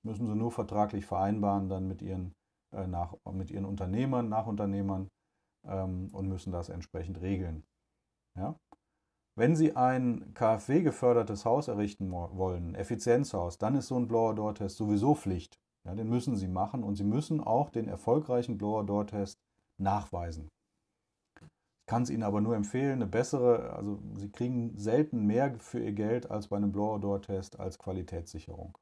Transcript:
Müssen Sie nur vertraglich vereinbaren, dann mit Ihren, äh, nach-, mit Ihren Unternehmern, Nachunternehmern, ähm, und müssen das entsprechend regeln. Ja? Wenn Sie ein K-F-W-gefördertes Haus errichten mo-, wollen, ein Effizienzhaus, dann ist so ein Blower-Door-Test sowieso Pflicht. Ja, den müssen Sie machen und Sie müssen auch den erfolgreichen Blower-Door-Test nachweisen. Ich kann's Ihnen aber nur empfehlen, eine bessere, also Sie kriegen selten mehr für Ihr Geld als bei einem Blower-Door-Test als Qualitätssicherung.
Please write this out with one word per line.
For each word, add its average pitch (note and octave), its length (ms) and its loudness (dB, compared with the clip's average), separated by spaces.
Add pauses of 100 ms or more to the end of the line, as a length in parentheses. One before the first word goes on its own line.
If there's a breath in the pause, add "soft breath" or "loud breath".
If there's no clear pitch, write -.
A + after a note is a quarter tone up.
Müssen A2 200 -4
Sie G#2+ 80 0
nur A2+ 160 0
vertraglich G#2 540 0
vereinbaren, G2+ 640 0
dann F#2+ 180 -2
mit F2+ 140 -6
Ihren, F#2 320 -6 (420)
äh, F#2+ 120 -4
nach-, E2+ 320 -4 (120)
mit F#2+ 200 -6
Ihren G2 160 -4
Unternehmern, A2 640 0
Nachunternehmern, G2 800 -2 (580)
ähm, F#2+ 460 -4
und G2 160 -6
müssen F#2+ 220 -4
das F2 200 -4
entsprechend E2 500 -8
regeln. F2+ 420 -4 (760)
Ja? C#3+ 180 -6 (800)
Wenn C3 180 6
Sie D#3 220 4
ein B2+ 560 2
K-F-W-gefördertes A#2+ 1120 4
Haus B2+ 240 2
errichten G#2 400 -2
mo-, F2 240 -4
wollen, F2+ 360 -2
ein E2+ 60 -6
Effizienzhaus, G2+ 840 0
dann A2+ 160 2
ist C3 140 0
so B2+ 80 -2
ein A#2+ 120 0
Blower-Door-Test G#2+ 720 0
sowieso G#2+ 360 4
Pflicht. - 440 -4 (280)
Ja, F2+ 80 -8
den A2 140 -4
müssen A#2+ 280 0
Sie F#2+ 120 -2
machen G2+ 360 -2
und G2+ 120 -2
Sie G2+ 80 -2
müssen D3 380 2
auch - 260 2
den A2+ 180 -2
erfolgreichen A#2+ 680 0
Blower-Door-Test G#2 800 -2 (420)
nachweisen. F2 720 -2 (920)
Ich - 500 -20
kann's A#2+ 200 0
Ihnen A2+ 120 -2
aber G#2 200 2
nur A2+ 120 2
empfehlen, B2+ 460 0
eine G#2 60 0
bessere, A#2+ 680 2
also G2+ 260 -4 (180)
Sie G2+ 140 -8
kriegen A#2+ 460 -2
selten A2+ 480 2
mehr A#2+ 340 4
für - 220 -6
Ihr A2 140 -2
Geld A2+ 360 0
als G#2+ 180 -6
bei G#2 100 -2
einem G2+ 120 2
Blower-Door-Test G2+ 880 -2
als F#2+ 200 -8
Qualitätssicherung. E2+ 1040 -8